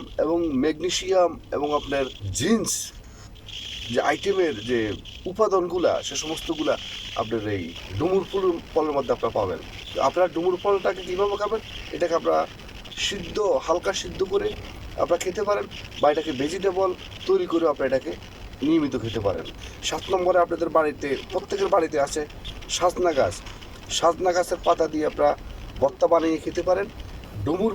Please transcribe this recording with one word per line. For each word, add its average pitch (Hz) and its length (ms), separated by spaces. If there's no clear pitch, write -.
এবং 165 140
ম্যাগনেসিয়াম 170 720
এবং 143 160
আপনার 139 260
জিংক 196 280
যে - 80
আইটেমের 165 540
যে 120 100
উপাদানগুলা, 180 600
সে - 80
সমস্তগুলা 151 580
আপনার 110 260
এই 98 160
ডুমুর 185 320
ফল, 190 140
ফলের 156 240
মধ্যে 127 180
আপনারা 113 240
পাবেন। 92 200
তো - 80
আপনারা 175 320
ডুমুর 175 300
ফলটাকে 190 380
কীভাবে 202 400
খাবেন? 208 200
এটাকে 165 280
আপনারা 160 220
সিদ্ধ, - 400
হালকা 180 280
সিদ্ধ - 300
করে 196 240
আপনারা 254 240
খেতে 185 180
পারেন, 202 220
বা 143 100
এটাকে 156 200
ভেজিটেবল 185 580
তৈরি 185 180
করে 165 220
আপনারা 139 220
এটাকে 135 220
নিয়মিত 147 420
খেতে 113 160
পারেন। 95 260
সাত - 200
নম্বরে 180 260
আপনাদের 170 300
বাড়িতে, 151 380
প্রত্যেকের 196 440
বাড়িতে 160 300
আছে 151 160
সাজনা 170 500
গাছ। 101 140
সাজনা 170 420
গাছের 175 340
পাতা 170 220
দিয়ে 151 240
আপনারা 147 200
ভর্তা - 280
বানিয়ে 165 300
খেতে 165 240
পারেন। 185 260
ডুমুর 196 300